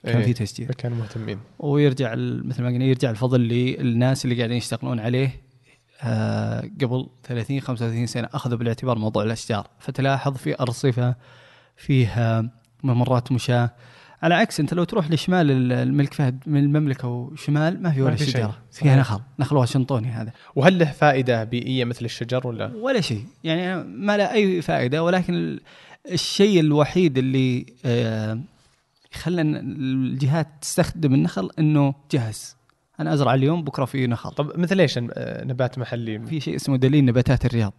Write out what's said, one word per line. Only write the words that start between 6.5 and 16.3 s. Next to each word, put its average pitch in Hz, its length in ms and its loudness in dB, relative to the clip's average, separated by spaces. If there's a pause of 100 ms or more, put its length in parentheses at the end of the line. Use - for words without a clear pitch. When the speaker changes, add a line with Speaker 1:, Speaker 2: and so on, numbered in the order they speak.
Speaker 1:
قبل 127 280 -2 (140)
ثلاثين، 127 380 -4
خمسة 120 240 -4
وثلاثين 117 220 -2
سنة 117 260 -6
أخذوا 123 240 -4
بالاعتبار 117 400 -2
موضوع 107 260 0
الأشجار. 110 440 -4 (120)
فتلاحظ 135 580 -2
في - 240 -4
أرصفة، 123 540 0 (600)
فيها 113 720 2 (340)
ممرات 123 480 2
مشاة. 120 380 2 (520)
على 165 140 4
عكس 220 240 0
أنت 147 140 0
لو 175 100 0
تروح 170 280 -2
لشمال 165 400 2
ال-، 127 200 2
الملك 131 420 0
فهد 131 340 -2